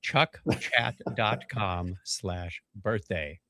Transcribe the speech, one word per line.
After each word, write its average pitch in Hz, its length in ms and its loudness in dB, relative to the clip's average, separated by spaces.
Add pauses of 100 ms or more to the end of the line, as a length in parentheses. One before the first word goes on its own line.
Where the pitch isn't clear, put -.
Chuck - 400 2 (180)
chat 117 360 2 (200)
dot 113 340 2
com 90 540 0
slash 87 580 -6 (140)
birthday. 92 640 -2 (100)